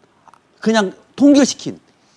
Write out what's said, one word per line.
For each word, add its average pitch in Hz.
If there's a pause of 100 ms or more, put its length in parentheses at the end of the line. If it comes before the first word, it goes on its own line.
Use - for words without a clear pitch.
(580)
그냥 214 (220)
동결시킨 269 (380)